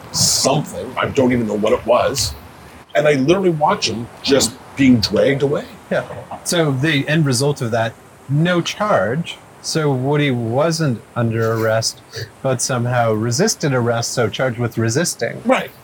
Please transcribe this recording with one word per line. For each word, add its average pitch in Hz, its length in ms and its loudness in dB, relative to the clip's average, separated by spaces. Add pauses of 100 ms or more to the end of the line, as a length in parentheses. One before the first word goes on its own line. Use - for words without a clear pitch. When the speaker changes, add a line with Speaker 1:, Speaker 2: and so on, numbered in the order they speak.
(120)
Speaker 1:
something. 131 840 0
I 98 120 -2
don't 127 240 2
even 120 140 0
know 104 100 -2
what 107 160 2
it - 140 2
was. 120 480 2 (600)
And 151 120 2
I 151 80 4
literally 175 360 2
watch 165 400 0
him 117 180 -8 (140)
just 135 320 2 (220)
being 127 240 6
dragged 113 420 2
away. 143 220 0 (260)
Speaker 2:
Yeah. 147 160 -2 (380)
So 165 260 0
the 139 380 0
end 156 180 2
result 139 340 0
of 117 120 -4
that, 113 200 0 (360)
no 165 340 2
charge. 151 760 -2 (240)
So 151 320 0
Woody 139 380 0
wasn't 131 720 0 (120)
under 113 380 0
arrest, 113 480 0 (420)
but 131 200 0
somehow 120 500 0
resisted 127 640 0
arrest, 120 380 0
so 117 180 0
charged 127 280 -2
with 120 200 -2
resisting. 117 680 -2
Speaker 1:
Right. 226 260 0 (140)